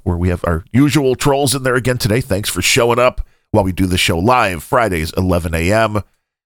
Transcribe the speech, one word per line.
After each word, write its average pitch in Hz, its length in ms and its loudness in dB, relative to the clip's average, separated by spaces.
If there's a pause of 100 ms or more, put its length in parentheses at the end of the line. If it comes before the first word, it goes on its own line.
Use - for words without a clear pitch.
where 87 140 -2
we 90 120 0
have 87 160 -2
our 85 260 -2
usual 131 440 2
trolls 139 400 0
in 131 80 -8
there 127 120 0
again 127 220 -2
today. 117 240 0
Thanks 101 280 -4
for 87 120 -4
showing 117 380 2
up, - 280 -2 (260)
while 107 100 4
we 95 80 0
do 92 140 0
the 92 120 -2
show 90 220 0
live 101 440 2
Fridays, 92 500 0
eleven 87 420 0
A 85 160 0
M, 107 300 0 (440)